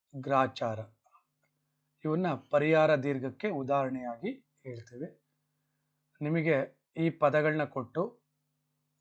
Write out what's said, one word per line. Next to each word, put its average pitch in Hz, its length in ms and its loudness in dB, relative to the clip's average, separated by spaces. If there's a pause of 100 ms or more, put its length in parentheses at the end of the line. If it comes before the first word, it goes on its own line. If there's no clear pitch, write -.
(160)
ಗ್ರಾಚಾರ. 131 640 0 (1300)
ಇವನ್ನ 160 300 0
ಪರಿಹಾರ 156 640 4
ದೀರ್ಘಕ್ಕೆ 135 540 -4
ಉದಾಹರಣೆಯಾಗಿ 131 840 -2 (300)
ಹೇಳ್ತೇವೆ. 123 600 -14 (1000)
ನಿಮಗೆ 151 640 0 (140)
ಈ 165 140 0
ಪದಗಳನ್ನ 151 540 2
ಕೊಟ್ಟು, 143 560 -6 (800)